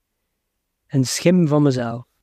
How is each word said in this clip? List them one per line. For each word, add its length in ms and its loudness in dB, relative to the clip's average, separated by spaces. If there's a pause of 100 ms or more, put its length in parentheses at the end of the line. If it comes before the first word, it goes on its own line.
(880)
Een 180 0
schim 420 0
van 140 2
mezelf. 420 -2 (200)